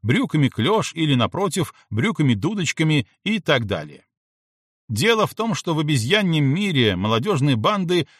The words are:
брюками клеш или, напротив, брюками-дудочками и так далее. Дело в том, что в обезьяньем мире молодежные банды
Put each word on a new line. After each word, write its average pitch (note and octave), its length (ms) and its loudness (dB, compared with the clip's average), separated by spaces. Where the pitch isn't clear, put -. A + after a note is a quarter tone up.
брюками D3+ 460 0
клеш E3+ 440 -2
или, D#3 220 0
напротив, E3+ 580 -2
брюками-дудочками D3+ 1200 0
и G#3+ 140 -2
так C#3 260 0
далее. D2+ 400 -8
Дело G3+ 360 2
в - 80 -6
том, A3 200 -2
что - 200 -4
в D#3+ 40 0
обезьяньем D#3 640 0
мире C#3 520 2
молодежные B2+ 600 0
банды F3+ 500 0